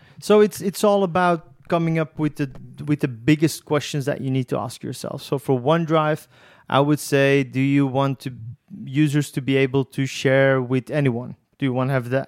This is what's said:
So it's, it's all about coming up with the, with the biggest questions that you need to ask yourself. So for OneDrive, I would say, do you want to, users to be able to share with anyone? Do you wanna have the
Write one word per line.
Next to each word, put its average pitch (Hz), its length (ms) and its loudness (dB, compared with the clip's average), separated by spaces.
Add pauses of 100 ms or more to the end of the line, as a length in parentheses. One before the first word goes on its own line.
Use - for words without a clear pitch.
(200)
So 208 200 6
it's, 208 200 2
it's - 240 -4
all 202 200 4
about 175 480 0 (160)
coming 165 300 0
up 156 200 -4
with 151 180 -2
the, 139 140 -4 (340)
with 147 160 -2
the 147 80 0
biggest 143 560 0
questions 147 420 -2
that - 140 -4
you 135 100 -4
need 131 180 -2
to 127 100 -2
ask 113 240 -8
yourself. 127 400 -10
So 143 160 -4
for 131 220 0
OneDrive, 156 680 0 (420)
I 131 120 4
would 143 200 2
say, 139 440 2
do 123 160 -4
you 139 260 2
want 135 340 -2
to, 135 120 -10 (520)
users 143 480 0
to 147 80 -4
be 135 160 0
able 135 300 2
to - 200 -4
share 135 540 2
with 127 300 -2
anyone? 127 460 -2 (220)
Do 143 80 -4
you 127 60 0
wanna 127 200 -2
have 123 180 -2
the 131 160 -2